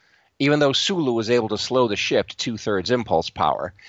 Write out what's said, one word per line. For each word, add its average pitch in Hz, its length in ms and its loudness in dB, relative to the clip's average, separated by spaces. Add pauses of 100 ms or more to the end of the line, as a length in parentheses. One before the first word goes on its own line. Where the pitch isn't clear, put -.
(380)
Even 143 200 4
though 143 140 4
Sulu 156 400 0
was 113 180 -2
able 120 180 2
to 107 80 -2
slow 127 320 0
the 104 80 -2
ship 110 320 0
to - 80 -16
two-thirds 107 540 -4
impulse 110 400 0
power, 73 420 -2 (160)